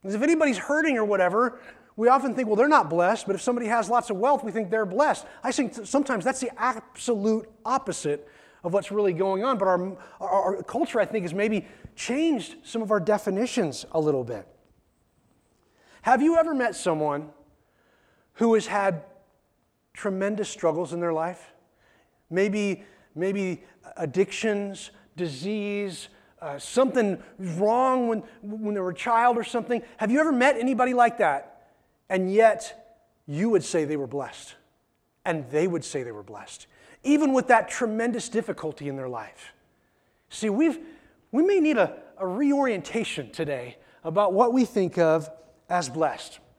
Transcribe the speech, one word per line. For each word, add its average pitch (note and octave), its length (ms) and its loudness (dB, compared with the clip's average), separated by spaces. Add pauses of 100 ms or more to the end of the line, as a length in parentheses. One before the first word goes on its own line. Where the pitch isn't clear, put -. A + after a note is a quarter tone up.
'Cause G3 120 -6
if A3 80 -2
anybody's D4+ 340 2
hurting D4 400 0
or A3 80 0
whatever, G3+ 560 2 (360)
we A3+ 120 4
often B3+ 260 4
think, A#3+ 140 -2
"Well, G#3+ 80 2
they're C4 120 4
not D4+ 200 6
blessed," F3 380 2
but G3 100 -2
if E3+ 60 -8
somebody A#3+ 240 -2
has G#3+ 240 0
lots A#3+ 180 2
of G3+ 80 -2
wealth, C4+ 260 2
we A3 80 -6
think F#3+ 200 -4
they're G#3+ 160 0
blessed. A#3 400 0 (180)
I B3+ 80 -2
think B3+ 220 -2 (120)
sometimes B3+ 380 -2
that's B3+ 160 -2
the B3 180 -6
absolute A3 880 -2 (180)
opposite G3+ 600 -4 (380)
of E3+ 80 -4
what's G3 180 0
really G3+ 220 2
going F#3+ 320 0
on, C4 140 0
but F#3+ 100 2
our, F3+ 280 0 (240)
our, F#3+ 360 0
our F#3 60 -8
culture, B3 380 -2
I G3 40 4
think, G#3 200 -4
has D#3+ 100 -6
maybe G#3 320 0 (280)
changed C#4 680 -2
some - 180 -6
of G#3+ 100 -4
our G#3 100 4
definitions G3 920 -2
a D#3+ 80 0
little C#3+ 240 2
bit. A2+ 220 -10 (1600)
Have B3 200 4
you E4 140 6
ever D#4+ 180 2
met A#3+ 200 0
someone D3+ 560 -2 (1040)
who A3+ 200 4
has G#3+ 120 2
had G3 360 -2 (880)
tremendous G3+ 560 -4
struggles E3 440 -2
in E3+ 80 -6
their E3+ 120 -2
life? E3 400 -6 (760)
Maybe, G3 540 0 (300)
maybe F#3 500 -4 (320)
addictions, G3 960 -2 (260)
disease, G3 920 -6 (320)
uh, C#3+ 180 -10
something A#3+ 640 0 (160)
wrong A#3 680 0
when, A3 140 -2 (200)
when G#3 320 -6
they G3 60 -2
were F3+ 100 -2
a E3+ 40 -8
child A#3 420 4
or A3+ 80 -2
something. A#3 380 -4 (160)
Have G#3+ 120 0
you C4+ 100 4
ever D#4 120 4
met B3+ 240 4
anybody B3 380 0
like A#3+ 240 4
that? D3+ 500 -2 (400)
And F#3 240 0
yet, - 680 2 (280)
you D#3+ 240 -2
would G3 140 4
say D#3+ 200 0
they D3 120 -4
were C#3 100 -4
blessed, C3 480 -10 (720)
and D#3 260 -4
they D3+ 160 0
would E3+ 180 -4
say C3+ 180 -8
they A#2 100 -10
were G#2 100 -14
blessed, G2+ 440 -18 (380)
even C#4+ 300 4
with B3+ 140 2
that A#3+ 200 6
tremendous A3+ 640 -4
difficulty D#3+ 580 -6
in C3+ 80 -6
their C3 120 -8
life. - 440 -12 (800)
See, - 180 -4
we've, C4+ 300 2 (520)
we C#4 120 2
may F#4+ 180 4
need D4+ 160 4
a, F3 200 2 (200)
a F#3+ 100 -6
reorientation A3+ 1040 0
today C3+ 460 -8 (260)
about F3+ 300 0
what A#3 200 4
we B3+ 120 4
think F#3 340 -2
of D#3+ 320 2 (380)
as F3 200 -2
blessed. D3+ 520 -4 (180)